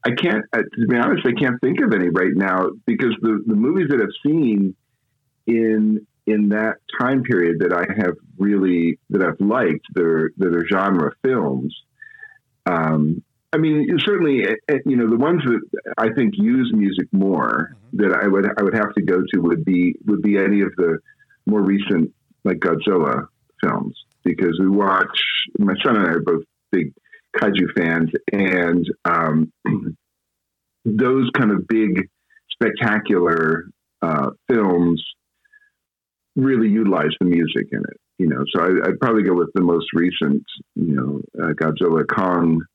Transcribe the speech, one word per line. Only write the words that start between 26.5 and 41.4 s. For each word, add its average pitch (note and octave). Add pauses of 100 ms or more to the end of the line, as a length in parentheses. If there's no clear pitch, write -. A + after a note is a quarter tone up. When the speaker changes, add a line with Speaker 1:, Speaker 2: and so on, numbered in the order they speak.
Speaker 1:
big D#2+ (440)
kaiju F#2
fans, E2 (220)
and, F2+ (200)
um, D#2+ (120)
<clears throat> - (880)
those B2
kind G#2+
of F#2
big, G2+ (420)
spectacular, F2 (360)
uh, D2 (180)
films F2 (1300)
really C3
utilize G2
the F#2
music E2+
in G1+
it, - (180)
you F#2
know. C2+ (100)
So F2
I, F#2
I'd -
probably A2+
go F#2
with E2+
the F#2
most E2+
recent, E2 (320)
you E2
know, C#2 (220)